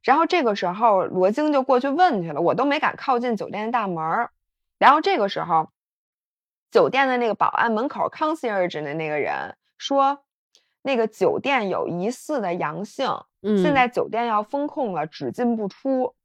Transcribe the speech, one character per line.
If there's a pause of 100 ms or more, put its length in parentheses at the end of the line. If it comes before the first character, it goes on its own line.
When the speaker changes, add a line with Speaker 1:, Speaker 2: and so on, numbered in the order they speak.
Speaker 1:
然
后
这
个
时
候
罗
京
就
过
去
问
去
了，
我
都
没
敢
靠
近
酒
店
大
门
儿。 (480)
然
后
这
个
时
候， (1000)
酒
店
的
那
个
保
安
门
口
concierge
的
那
个
人 (220)
说 (640)
：“那
个
酒
店
有
疑
似
的
阳
性， (340)
Speaker 2:
嗯。
Speaker 1:
现
在
酒
店
要
封
控
了，
只
进
不
出。” (100)